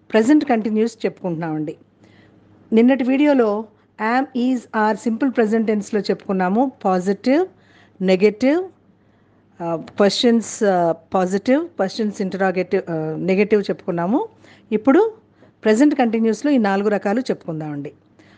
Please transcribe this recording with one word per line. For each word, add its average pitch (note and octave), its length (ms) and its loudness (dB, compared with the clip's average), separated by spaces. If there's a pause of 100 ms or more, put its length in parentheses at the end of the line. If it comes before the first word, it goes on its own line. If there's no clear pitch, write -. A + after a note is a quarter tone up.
(120)
ప్రెజెంట్ C4 320 4
కంటిన్యూస్ A3 600 -2
చెప్పుకుంటున్నామండి. D#3+ 720 -6 (960)
నిన్నటి B3 320 4
వీడియోలో B3+ 600 2 (540)
am, C4+ 60 0
is, B3+ 340 -2
are G#3+ 360 -2
సింపుల్ A#3+ 360 -2
ప్రెజెంట్ A3+ 360 0
టెన్స్‌లో G#3+ 340 -2
చెప్పుకున్నాము. G3 720 -2 (120)
పాజిటివ్, G3+ 600 0 (560)
నెగెటివ్, G#3 680 2 (920)
ఆ, E3+ 140 -4
క్వశ్చన్స్, A3 880 0
ఆ, F3 280 2
పాజిటివ్, G3+ 760 -2
క్వశ్చన్స్ G#3+ 540 -4
ఇంటరాగేటివ్, F#3 680 -2
ఆ, D#3 260 -4
నెగెటివ్ G3 460 0
చెప్పుకున్నాము. F#3+ 680 -4 (440)
ఇప్పుడు C#4+ 400 2 (520)
ప్రెజెంట్ B3+ 300 4
కంటిన్యూస్‌లో A3+ 560 0
ఈ C#4 80 4
నాలుగు G3+ 300 0
రకాలు G#3 320 -2
చెప్పుకుందామండి. D#3 720 -8 (460)